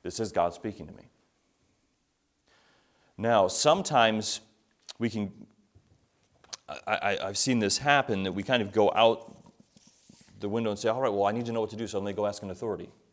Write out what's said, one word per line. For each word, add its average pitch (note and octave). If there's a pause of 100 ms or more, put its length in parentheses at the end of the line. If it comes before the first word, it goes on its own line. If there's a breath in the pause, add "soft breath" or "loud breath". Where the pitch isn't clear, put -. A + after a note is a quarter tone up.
This F2+
is G#2+
God F2
speaking G#2
to -
me." - (2000 soft breath)
Now, G#2+
sometimes A#2+ (580)
we A#2
can, G#2 (1200)
I, -
I, G2+
I've G2+
seen B2+
this G2+
happen, C3
that F#2
we G2+
kind B2
of G2
go G#2
out A2+ (1040)
the G#2
window A2
and G2+
say, A#2
"All B2
right, A#2+
well, G2
I G#2
need A#2+
to A#2
know A2+
what G#2+
to G#2+
do, A2
so G2+
let G2
me G2+
go G#2
ask G2+
an G2
authority." G2 (240)